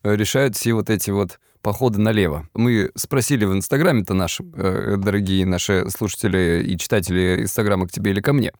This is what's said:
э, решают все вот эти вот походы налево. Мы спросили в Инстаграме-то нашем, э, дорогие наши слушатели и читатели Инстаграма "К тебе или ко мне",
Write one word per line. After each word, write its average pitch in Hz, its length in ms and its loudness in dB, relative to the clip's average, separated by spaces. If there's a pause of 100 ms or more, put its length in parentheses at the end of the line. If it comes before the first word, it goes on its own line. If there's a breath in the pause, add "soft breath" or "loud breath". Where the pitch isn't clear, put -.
э, 104 140 2
решают 117 400 0
все 120 180 0
вот 110 160 -2
эти 104 200 0
вот 98 280 -2 (240)
походы 104 360 0
налево. 98 540 2
Мы 113 420 2
спросили 127 520 0
в 95 80 2
Инстаграме-то 117 580 0
нашем, 95 420 -2
э, 95 440 -2
дорогие 95 480 0
наши 92 420 0
слушатели 95 760 0
и - 140 -2
читатели 92 640 0
Инстаграма 101 480 -2
"К - 20 -14
тебе 101 200 -2
или 98 100 0
ко 143 140 0
мне", 131 260 0